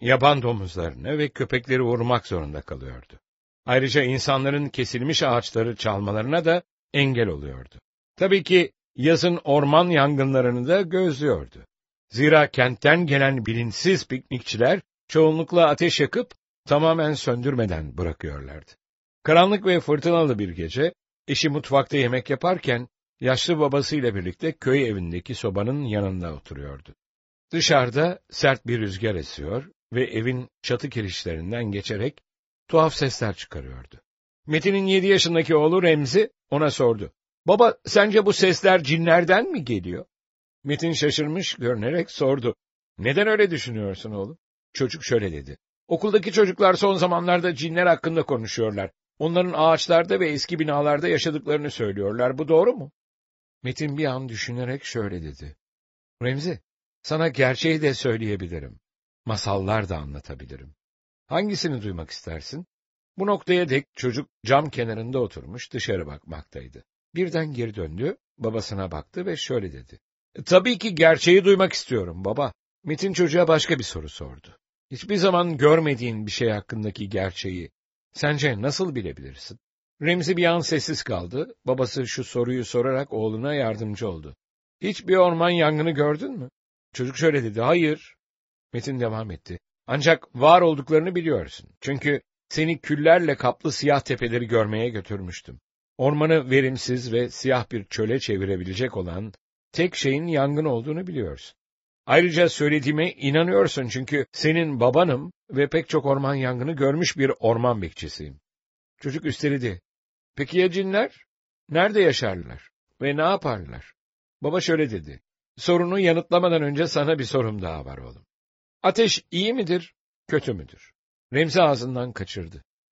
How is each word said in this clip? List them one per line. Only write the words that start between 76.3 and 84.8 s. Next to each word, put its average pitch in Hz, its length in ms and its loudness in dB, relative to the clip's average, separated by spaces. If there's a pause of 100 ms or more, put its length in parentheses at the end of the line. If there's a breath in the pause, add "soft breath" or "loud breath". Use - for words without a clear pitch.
şey 117 200 0
hakkındaki 104 580 -6
gerçeği 92 640 -6 (420)
sence 143 500 -2
nasıl 147 320 -4
bilebilirsin?" 69 640 -12 (440)
Remzi 170 340 0
bir 175 80 2
an 170 160 4
sessiz 156 420 -4
kaldı. 101 520 -6 (100)
Babası 127 420 -2
şu 123 180 -8
soruyu 123 400 -4
sorarak 131 480 -2
oğluna 110 420 -4
yardımcı 110 540 -4
oldu. 78 280 -12 (440)